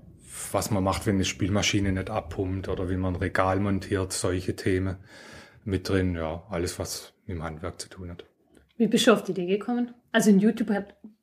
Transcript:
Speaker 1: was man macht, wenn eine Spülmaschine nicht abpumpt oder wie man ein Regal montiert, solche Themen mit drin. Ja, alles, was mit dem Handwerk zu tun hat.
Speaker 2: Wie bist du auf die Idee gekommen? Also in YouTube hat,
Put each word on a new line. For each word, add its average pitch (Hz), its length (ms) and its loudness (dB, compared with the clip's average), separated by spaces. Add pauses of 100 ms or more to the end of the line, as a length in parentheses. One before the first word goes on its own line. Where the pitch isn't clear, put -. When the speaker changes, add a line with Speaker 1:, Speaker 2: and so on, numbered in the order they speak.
(520)
Speaker 1:
was 98 200 0
man 98 120 2
macht, 95 220 0
wenn 104 100 2
eine 92 100 2
Spülmaschine 98 680 0
nicht 95 180 -2
abpumpt 95 600 -4
oder 92 200 -2
wie 95 80 0
man 92 180 0
ein 80 40 -6
Regal 95 400 2
montiert, 95 540 0
solche 92 420 -2
Themen 95 420 0 (640)
mit 95 260 -2
drin. 92 260 2
Ja, 82 340 -4
alles, 87 300 -4
was - 340 -8 (120)
mit 92 120 -8
dem 78 60 -8
Handwerk 80 380 -8
zu - 80 -12
tun 90 200 -14
hat. 85 160 -14 (520)
Speaker 2:
Wie 226 100 4
bist - 200 4
du 226 60 8
auf 208 100 2
die - 80 -6
Idee 175 160 -4
gekommen? 240 460 -2 (180)
Also 214 180 6
in 196 100 8
YouTube 220 300 2
hat, 202 260 -2 (280)